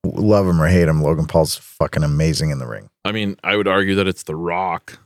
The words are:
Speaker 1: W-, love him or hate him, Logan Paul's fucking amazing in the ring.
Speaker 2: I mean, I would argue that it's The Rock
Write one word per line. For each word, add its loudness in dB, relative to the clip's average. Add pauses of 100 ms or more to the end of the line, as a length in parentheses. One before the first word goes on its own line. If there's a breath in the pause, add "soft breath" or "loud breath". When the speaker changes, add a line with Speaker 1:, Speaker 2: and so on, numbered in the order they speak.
Speaker 1:
W-, -2
love 4
him 2
or 2
hate 4
him, 2
Logan 0
Paul's 0
fucking -4
amazing 0
in -6
the -10
ring. -12 (160)
Speaker 2:
I -2
mean, -4
I 0
would 0
argue 2
that 2
it's -6
The -8
Rock -6